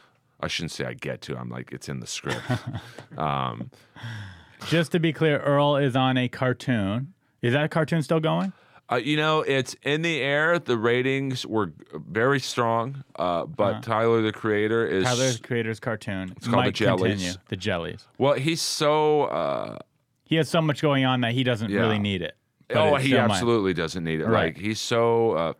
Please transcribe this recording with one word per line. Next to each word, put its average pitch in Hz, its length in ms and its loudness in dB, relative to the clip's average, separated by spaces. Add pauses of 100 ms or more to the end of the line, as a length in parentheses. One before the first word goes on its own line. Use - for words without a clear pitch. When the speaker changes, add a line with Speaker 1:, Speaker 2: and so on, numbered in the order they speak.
(420)
Speaker 1:
I 76 60 -4
shouldn't 78 240 -6
say - 140 -6
I 62 80 -8
get 62 280 -10
to. 67 160 -8
I'm 62 120 -10
like, 64 220 -12
it's 65 180 -14
in 65 120 -8
the - 60 -14
script. 62 340 -6 (400)
Speaker 2:
<laughs> - 360 -18
Speaker 1:
Um, 65 540 -4 (960)
Speaker 2:
Just 160 240 0
to 180 80 2
be 160 140 0
clear, 151 260 2
Earl 143 380 2
is 139 180 0
on 131 220 2
a 123 100 0
cartoon. 123 840 -2 (280)
Is 120 120 2
that 147 180 0
cartoon 160 320 0
still 165 160 0
going? 165 320 -2 (380)
Speaker 1:
Uh, 120 60 0
you 131 220 0
know, 156 240 2
it's 135 420 0
in 151 180 0
the 165 200 0
air. 151 380 2
The 123 180 0
ratings 127 680 0
were 101 280 -2 (200)
very 113 460 0
strong, 120 640 -2 (140)
uh, 85 280 -2
but 151 180 -2 (120)
Speaker 2:
Uh-huh. 110 60 -10
Speaker 1:
Tyler, 113 400 2
the 110 100 0
creator, 110 560 0
is 92 160 2
Speaker 2:
Tyler, 127 280 2
the 113 80 -4
creator's 113 400 -4
cartoon 95 580 -6
Speaker 1:
It's - 100 -10
called 117 60 0 (100)
The 123 40 2
Speaker 2:
might 101 60 -2
Speaker 1:
Jellies. 95 400 2
Speaker 2:
continue. 90 200 -4 (160)
The 110 80 -6
Jellies. 87 500 -6 (100)
Speaker 1:
Well, 139 180 4
he's 156 260 -2
so, 151 640 2
uh, 65 540 -2 (460)
Speaker 2:
He - 140 0
has 156 120 2
so 170 120 2
much 156 200 0
going 139 240 4
on 127 160 2
that 117 120 0
he 127 100 2
doesn't 117 260 0
Speaker 1:
Yeah. 101 120 2
Speaker 2:
really 110 180 2
need 101 220 -2
it. 80 140 -8 (340)
But 120 80 2
Speaker 1:
Oh, 151 180 4
Speaker 2:
it 135 60 2
Speaker 1:
he 135 80 2
Speaker 2:
still 123 180 4
might. 104 80 4
Speaker 1:
absolutely 110 380 2
doesn't 82 300 -2
need 80 180 0
it. 78 40 -2
Speaker 2:
Right. 101 300 2
Speaker 1:
Like, - 20 -18
he's 104 220 -4
so, 117 540 2
uh, 80 260 0